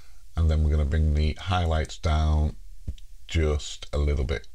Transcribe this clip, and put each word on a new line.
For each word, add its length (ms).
and 120
then 140
we're 60
gonna 160
bring 300
the 180
highlights 640
down 580
just 640
a 60
little 260
bit 320